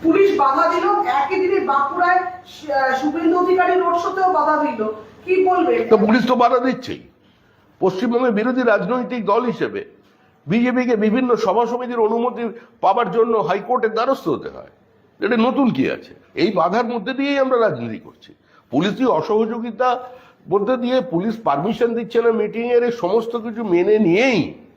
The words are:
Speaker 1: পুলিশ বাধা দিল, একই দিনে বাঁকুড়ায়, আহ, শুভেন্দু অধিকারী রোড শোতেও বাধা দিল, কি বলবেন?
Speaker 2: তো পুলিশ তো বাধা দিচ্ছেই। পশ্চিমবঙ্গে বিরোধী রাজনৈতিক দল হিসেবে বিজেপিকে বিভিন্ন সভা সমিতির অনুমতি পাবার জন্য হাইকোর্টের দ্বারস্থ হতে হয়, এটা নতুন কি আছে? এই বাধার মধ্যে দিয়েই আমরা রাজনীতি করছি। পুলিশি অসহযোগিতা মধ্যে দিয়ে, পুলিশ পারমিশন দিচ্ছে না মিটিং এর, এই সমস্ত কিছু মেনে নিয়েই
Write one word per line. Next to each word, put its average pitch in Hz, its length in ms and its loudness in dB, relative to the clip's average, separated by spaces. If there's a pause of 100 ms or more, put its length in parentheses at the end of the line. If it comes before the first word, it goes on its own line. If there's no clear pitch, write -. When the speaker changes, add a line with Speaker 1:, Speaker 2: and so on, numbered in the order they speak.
Speaker 1:
পুলিশ 392 260 4 (120)
বাধা 330 320 2
দিল, 349 120 -2 (340)
একই 381 240 -2
দিনে 370 160 2 (120)
বাঁকুড়ায়, 349 520 2
আহ, 277 760 -4
শুভেন্দু 320 440 0
অধিকারী 359 340 2
রোড 339 260 0
শোতেও 370 340 0
বাধা 302 180 2 (100)
দিল, 233 160 -4 (440)
কি 370 80 0 (160)
বলবেন? 247 300 2 (120)
Speaker 2:
তো 220 140 6
পুলিশ 220 240 4
তো 254 140 4
বাধা 247 240 4
দিচ্ছেই। 90 340 -6 (800)
পশ্চিমবঙ্গে 233 580 0
বিরোধী 247 240 -2
রাজনৈতিক 226 580 0 (100)
দল 233 200 2
হিসেবে 107 300 -6 (680)
বিজেপিকে 240 440 2 (100)
বিভিন্ন 240 240 0 (160)
সভা 202 260 2
সমিতির 240 360 -2
অনুমতি 233 360 -2 (400)
পাবার 202 320 2
জন্য 233 180 2 (140)
হাইকোর্টের 220 500 -2
দ্বারস্থ 262 360 -2
হতে 78 220 -8
হয়, 65 160 -18 (520)
এটা 233 120 2 (120)
নতুন 254 280 2
কি 127 80 0 (120)
আছে? - 180 -18 (280)
এই 190 80 2 (100)
বাধার 196 340 0
মধ্যে 233 260 -6
দিয়েই 277 240 0
আমরা 262 160 2
রাজনীতি 120 480 -2
করছি। - 240 -20 (400)
পুলিশি 190 320 0 (160)
অসহযোগিতা 226 680 -2 (600)
মধ্যে 202 320 2
দিয়ে, 247 140 0 (160)
পুলিশ 190 200 -2 (140)
পারমিশন 190 500 0
দিচ্ছে 233 280 -2
না 226 60 4 (100)
মিটিং 214 240 -4 (100)
এর, 240 120 4
এই 233 60 -2 (100)
সমস্ত 220 300 -2 (120)
কিছু 233 160 -8 (120)
মেনে 180 220 4 (120)
নিয়েই 208 340 4 (360)